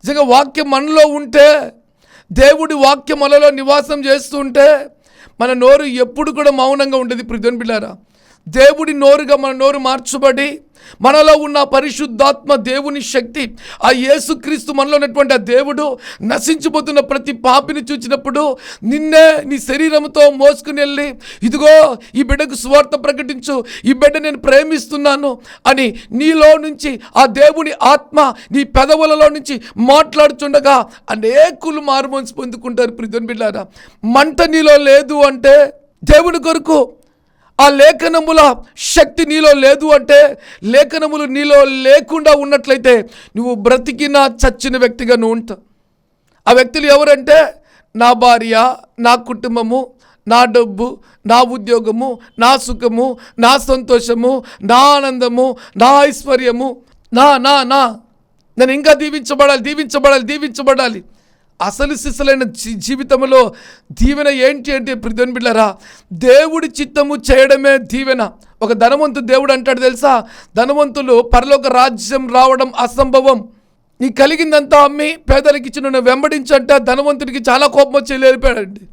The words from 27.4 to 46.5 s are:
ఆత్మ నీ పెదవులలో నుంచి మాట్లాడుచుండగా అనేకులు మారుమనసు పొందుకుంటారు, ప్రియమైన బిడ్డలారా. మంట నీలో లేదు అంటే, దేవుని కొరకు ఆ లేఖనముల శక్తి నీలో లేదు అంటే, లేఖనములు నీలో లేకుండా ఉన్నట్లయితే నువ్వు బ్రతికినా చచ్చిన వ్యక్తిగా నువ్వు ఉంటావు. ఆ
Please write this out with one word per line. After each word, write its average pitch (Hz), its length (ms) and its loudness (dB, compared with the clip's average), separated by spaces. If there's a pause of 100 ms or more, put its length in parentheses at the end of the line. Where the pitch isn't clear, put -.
ఆత్మ 285 500 0 (180)
నీ 269 120 -2
పెదవులలో 302 680 2
నుంచి 285 320 -8 (160)
మాట్లాడుచుండగా 285 1080 2 (240)
అనేకులు 294 720 0
మారుమనసు 269 520 -4
పొందుకుంటారు, 240 580 -6
ప్రియమైన 226 340 -10
బిడ్డలారా. 214 400 -6 (400)
మంట 277 360 0
నీలో 311 360 4
లేదు 285 360 4
అంటే, 277 600 4 (300)
దేవుని 339 360 4
కొరకు 320 540 -2 (680)
ఆ 285 80 8
లేఖనముల 311 840 4 (220)
శక్తి 302 480 0
నీలో 302 280 2
లేదు 277 320 2
అంటే, 285 520 4 (260)
లేఖనములు 294 600 0
నీలో 285 400 2
లేకుండా 285 720 2
ఉన్నట్లయితే 269 760 0 (280)
నువ్వు 240 180 -4
బ్రతికినా 254 680 0
చచ్చిన 254 520 -4
వ్యక్తిగా 240 380 0
నువ్వు 226 160 -2
ఉంటావు. 226 280 -8 (880)
ఆ 247 40 6